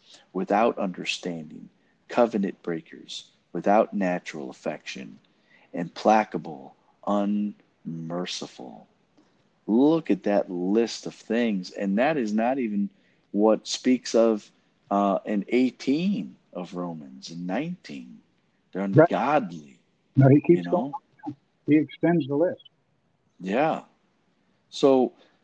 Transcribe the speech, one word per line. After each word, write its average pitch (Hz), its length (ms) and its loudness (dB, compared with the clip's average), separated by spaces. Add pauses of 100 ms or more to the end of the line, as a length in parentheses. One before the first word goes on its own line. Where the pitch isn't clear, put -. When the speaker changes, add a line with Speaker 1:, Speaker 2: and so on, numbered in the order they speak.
(320)
Speaker 1:
without 101 460 2
understanding, 82 920 -8 (400)
covenant 110 540 0
breakers, - 680 -12 (220)
without 101 420 2
natural 90 560 -4
affection, 65 680 -12 (560)
implacable, 85 1040 -2 (320)
unmerciful. 87 1800 -6 (800)
Look 143 460 2
at 92 120 -2
that 101 280 0
list 98 560 0
of 80 80 -14
things. 110 560 -4
And 98 260 -2
that 147 180 2
is 113 160 -2
not 117 280 0
even 104 300 -2 (420)
what 104 360 4
speaks - 460 0
of, 113 360 4 (400)
uh, 101 360 2
in 101 240 -2
eighteen 131 880 0 (180)
of 87 220 -10
Romans, 80 560 -10
in 87 140 -10
nineteen. 92 760 -8 (520)
They're 98 160 -4
Speaker 2:
Right. 139 240 6
Speaker 1:
ungodly. 90 680 -2 (360)
Speaker 2:
No, 135 140 8
he 143 100 8
keeps 175 200 4
Speaker 1:
You 175 120 -6
know? - 0 -
Speaker 2:
going. 240 220 -2 (720)
He 143 100 2
extends 156 520 0
the 139 80 -4
list. 151 340 -4 (720)
Speaker 1:
Yeah. 113 400 -2 (880)
So 135 420 4 (320)